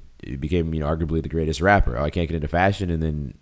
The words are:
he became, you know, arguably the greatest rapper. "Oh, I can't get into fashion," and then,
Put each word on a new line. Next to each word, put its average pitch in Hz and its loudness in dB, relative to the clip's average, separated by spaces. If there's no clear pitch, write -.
he - -10
became, 80 0
you 80 -2
know, 73 -2
arguably 80 0
the - -4
greatest 80 -2
rapper. 92 4
"Oh, 67 -2
I 73 -2
can't 85 -2
get 82 -2
into 76 -4
fashion," 95 0
and 80 0
then, 76 -4